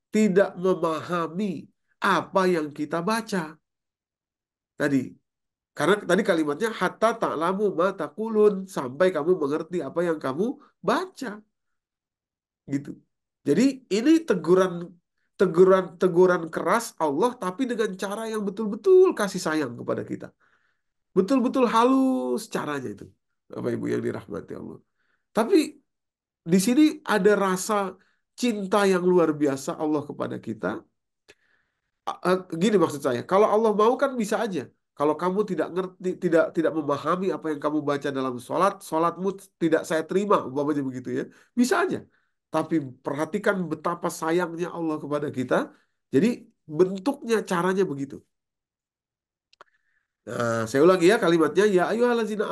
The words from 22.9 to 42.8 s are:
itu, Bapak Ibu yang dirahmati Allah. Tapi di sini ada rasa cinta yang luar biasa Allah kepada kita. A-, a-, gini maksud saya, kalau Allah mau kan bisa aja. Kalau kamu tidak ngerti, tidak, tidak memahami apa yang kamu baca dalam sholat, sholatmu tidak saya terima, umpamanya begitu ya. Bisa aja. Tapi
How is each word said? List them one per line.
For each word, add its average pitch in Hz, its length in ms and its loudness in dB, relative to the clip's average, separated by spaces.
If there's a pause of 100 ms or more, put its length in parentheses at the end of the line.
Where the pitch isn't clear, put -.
itu, 101 100 -18 (440)
Bapak 120 300 -6
Ibu 113 140 -6
yang 120 100 -2
dirahmati 113 560 -8
Allah. 82 180 -16 (540)
Tapi 254 280 2 (920)
di 190 60 8
sini 247 240 4 (320)
ada 208 160 6 (140)
rasa 190 500 -2 (400)
cinta 208 480 0
yang 190 180 4 (100)
luar 170 200 4
biasa 143 480 -2
Allah 151 240 -2
kepada 123 340 -8
kita. - 460 -8 (1300)
A-, - 180 -8
a-, 185 160 2 (180)
gini 214 140 4
maksud 147 260 2
saya, 123 200 -2 (100)
kalau 202 160 6
Allah 220 240 2
mau 214 240 2
kan 262 240 0
bisa 208 260 -2
aja. 160 220 -6 (320)
Kalau 151 160 2
kamu 185 320 -2
tidak 185 240 -2
ngerti, 185 380 -6 (140)
tidak, 165 280 4
tidak 156 240 0
memahami 156 560 -2
apa 151 240 -6
yang 143 80 -10
kamu 151 160 0 (100)
baca 143 220 -2
dalam 131 240 -4
sholat, 170 480 -2
sholatmu 170 460 -2 (260)
tidak 156 320 0
saya 160 160 -2
terima, 190 400 0
umpamanya 143 400 -4
begitu 127 340 -8
ya. 147 60 -4 (320)
Bisa 349 320 2
aja. 185 160 -6 (480)
Tapi 160 240 -2 (300)